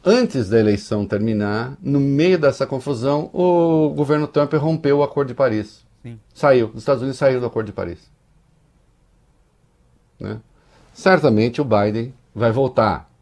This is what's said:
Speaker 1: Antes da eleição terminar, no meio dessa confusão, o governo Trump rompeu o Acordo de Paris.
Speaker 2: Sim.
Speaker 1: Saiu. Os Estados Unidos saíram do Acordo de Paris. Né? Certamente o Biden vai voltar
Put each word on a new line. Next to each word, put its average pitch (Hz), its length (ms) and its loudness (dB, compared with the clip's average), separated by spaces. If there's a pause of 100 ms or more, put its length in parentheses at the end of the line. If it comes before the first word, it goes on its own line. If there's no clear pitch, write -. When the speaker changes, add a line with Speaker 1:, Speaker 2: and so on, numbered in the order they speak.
Speaker 1:
Antes 180 460 2
da 113 100 4
eleição 104 460 0
terminar, 107 720 -4
no 139 200 -2
meio 147 400 2
dessa 139 260 0
confusão, 139 680 -4
o 170 640 2
governo 151 300 0
Trump 147 300 -2
rompeu 151 420 0
o 147 60 2
Acordo 139 240 -2
de 123 80 -12
Paris. 113 500 -2 (160)
Speaker 2:
Sim. 117 160 -18 (160)
Speaker 1:
Saiu. 127 400 2
Os 110 60 -14
Estados 127 240 -2
Unidos 131 160 -6
saíram 135 200 2
do 123 60 -4
Acordo 113 220 -4
de 101 40 -12
Paris. 90 280 -8 (2250)
Né? 107 200 -10 (520)
Certamente 127 680 2
o - 20 -2
Biden 110 520 -2 (180)
vai 113 180 0
voltar 123 600 0 (100)